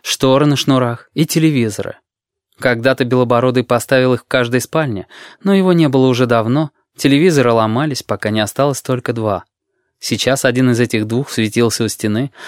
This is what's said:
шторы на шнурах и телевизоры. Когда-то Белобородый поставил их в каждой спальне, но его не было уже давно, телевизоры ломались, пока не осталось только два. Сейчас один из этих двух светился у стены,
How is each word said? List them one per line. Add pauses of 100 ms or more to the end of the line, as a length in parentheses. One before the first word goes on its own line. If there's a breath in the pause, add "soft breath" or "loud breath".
шторы
на
шнурах
и
телевизоры. (640)
Когда-то
Белобородый
поставил
их
в
каждой
спальне, (340 loud breath)
но
его
не
было
уже
давно, (260)
телевизоры
ломались,
пока
не
осталось
только
два. (560)
Сейчас
один
из
этих
двух
светился
у
стены, (140)